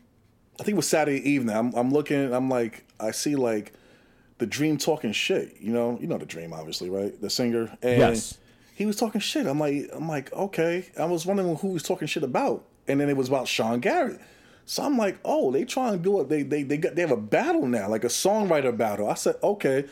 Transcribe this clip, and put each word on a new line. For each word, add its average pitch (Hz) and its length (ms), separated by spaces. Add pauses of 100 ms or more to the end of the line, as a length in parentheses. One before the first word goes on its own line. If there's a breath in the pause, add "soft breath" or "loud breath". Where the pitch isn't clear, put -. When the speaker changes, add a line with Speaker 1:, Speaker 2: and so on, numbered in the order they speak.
(580)
Speaker 1:
I - 60
think 208 100
it - 20
was 151 120
Saturday 147 420
evening. 120 260
I'm, 117 180
I'm 123 180
looking. 143 420
I'm 131 160
like, 117 340 (140)
I 110 140
see, 147 240
like, 113 360 (680 soft breath)
The 117 80
Dream 151 300
talking 143 360
shit. - 480
You 110 120
know, 120 280
you - 60
know 151 120
The 80 80
Dream, 82 260
obviously, 80 380
right? 98 300
The 101 100
singer. 117 520
And 123 160
Speaker 2:
Yes. 117 400 (360 soft breath)
Speaker 1:
he 202 120
was 208 100
talking 220 240
shit. 269 260
I'm 143 140
like, 143 320
I'm 156 160
like, 143 240
okay. 175 540 (120)
I 147 60
was 165 220
wondering 185 300
who 196 120
he 190 60
was 160 80
talking - 260
shit 160 160
about, 180 400 (240)
and 139 120
then 143 80
it 139 80
was 131 120
about 127 180
Sean 120 340
Garrett. 277 400 (460 soft breath)
So - 180
I'm 277 120
like, 214 280
oh, 285 260
they 139 140
trying 247 300
to 185 40
do 190 220
it. 135 80
They, 151 140
they, 143 200
they 143 140
got, 160 180
they 160 80
have 165 80
a 123 60
battle 196 500
now, 113 220
like 110 160
a 120 40
songwriter 170 680
battle. 107 340
I - 40
said, 165 280
okay, 147 500